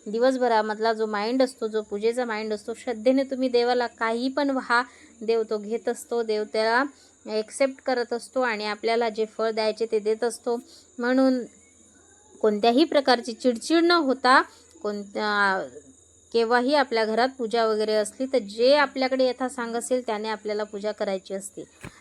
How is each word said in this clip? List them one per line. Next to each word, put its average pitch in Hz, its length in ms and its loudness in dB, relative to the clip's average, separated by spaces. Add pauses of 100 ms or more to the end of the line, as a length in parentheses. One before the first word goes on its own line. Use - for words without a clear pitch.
दिवसभरामधला 226 840 2
जो 220 120 -2
माइंड 214 380 0
असतो, 247 240 -4
जो 220 140 -4
पूजेचा 226 440 -2
माइंड 220 280 -4
असतो, 220 200 -10
श्रद्धेने 254 500 0
तुम्ही 262 260 -2
देवाला 240 380 2
काही 233 420 -2
पण 277 200 0
वाहा, 254 340 0 (380)
देव 226 280 0
तो 220 80 -2
घेत 214 320 -6
असतो, 233 340 -4
देव 214 200 -2
त्याला 220 400 0 (480)
ॲक्सेप्ट 220 520 -2
करत 240 300 -2
असतो 240 280 -6
आणि 214 240 -2
आपल्याला 226 440 0
जे 214 160 -2
फळ 226 260 -4
द्यायचे 220 340 -2
ते 220 140 0
देत 220 240 -2
असतो. 240 360 -4 (400)
म्हणून 254 460 2 (960)
कोणत्याही 226 420 4
प्रकारची 247 500 2
चिडचिड 262 500 0
न 339 80 4
होता, 269 500 4 (420)
कोणत्या, 202 840 -2 (680)
केव्हाही 240 420 2
आपल्या 247 300 2
घरात 220 320 2
पूजा 226 280 0
वगैरे 214 280 0
असली 214 400 -2
तर 269 40 2
जे 226 380 2
आपल्याकडे 262 520 2
यथासांग 247 480 -4
असेल 240 300 -2
त्याने 214 240 -4
आपल्याला 214 340 -4
पूजा 208 280 -6
करायची 196 420 -6
असते. - 300 -10 (380)